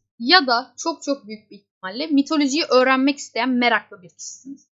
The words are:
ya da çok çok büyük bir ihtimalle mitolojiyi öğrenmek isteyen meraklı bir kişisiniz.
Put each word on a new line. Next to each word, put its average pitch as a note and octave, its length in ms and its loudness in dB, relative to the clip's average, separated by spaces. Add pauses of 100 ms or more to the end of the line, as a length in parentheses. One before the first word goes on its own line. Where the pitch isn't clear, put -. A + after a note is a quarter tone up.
(200)
ya C#4+ 280 4
da B3+ 300 -2
çok D#4+ 260 -6
çok C4 240 -6
büyük G#3+ 240 -16
bir G3+ 40 -20
ihtimalle G3+ 520 -12
mitolojiyi D4 560 2
öğrenmek C4 540 2
isteyen A#3 320 -6
meraklı A#3 520 0
bir F3+ 80 -20
kişisiniz. - 640 -18